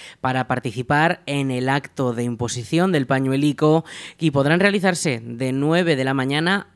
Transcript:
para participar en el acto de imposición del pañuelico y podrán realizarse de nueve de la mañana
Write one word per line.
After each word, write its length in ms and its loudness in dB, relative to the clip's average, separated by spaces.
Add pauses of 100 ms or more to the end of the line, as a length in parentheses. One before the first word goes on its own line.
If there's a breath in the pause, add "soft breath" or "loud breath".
(200 loud breath)
para 260 0
participar 800 0
en 260 -2
el 180 -2
acto 420 -2
de 140 -4
imposición 680 -2
del 160 0
pañuelico 760 2 (340 loud breath)
y 120 2
podrán 280 2
realizarse 640 0
de 300 -6
nueve 420 2
de 80 -2
la 100 0
mañana 640 0